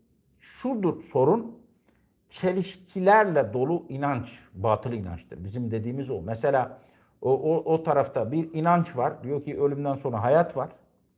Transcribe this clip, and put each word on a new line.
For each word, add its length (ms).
şudur 640
sorun, 560
çelişkilerle 1200
dolu 360
inanç, 520
batıl 380
inançtır. 520
Bizim 260
dediğimiz 400
o. 120
Mesela 560
o, 100
o, 420
o 80
tarafta 500
bir 220
inanç 420
var, 260
diyor 220
ki 160
ölümden 340
sonra 280
hayat 340
var. 120